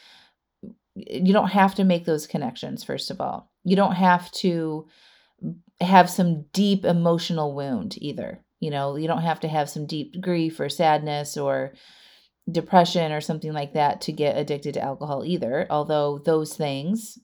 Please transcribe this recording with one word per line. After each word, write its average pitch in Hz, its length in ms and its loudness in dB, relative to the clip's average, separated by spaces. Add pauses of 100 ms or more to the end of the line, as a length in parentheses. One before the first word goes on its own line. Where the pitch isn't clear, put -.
(960)
You 185 360 0
don't 202 180 4
have 196 260 4
to 202 80 2
make 175 220 2
those 151 200 -2
connections, 135 560 -8
first - 300 -8
of - 80 -10
all. - 320 -8 (100)
You 185 140 2
don't 190 180 4
have 175 380 2
to 160 560 -2 (920)
have 180 300 8
some 170 420 0
deep 196 320 2
emotional 170 720 2
wound 135 440 -6
either. - 420 -10 (180)
You 156 120 -4
know, 139 260 -4
you 156 100 -4
don't 160 160 0
have 160 180 -2
to 165 80 -4
have 151 220 0
some 151 160 -8
deep 156 340 -8
grief 170 380 -2
or 143 100 -4
sadness 151 680 0
or 135 380 -2 (760)
depression 170 600 2
or 151 80 -2
something 156 320 -6
like 147 220 -6
that 147 280 2
to 165 100 -6
get 147 240 0
addicted 143 380 -4
to 120 80 -4
alcohol 139 420 -6
either, 156 460 -2
although 147 480 0
those 156 380 0
things 156 680 -4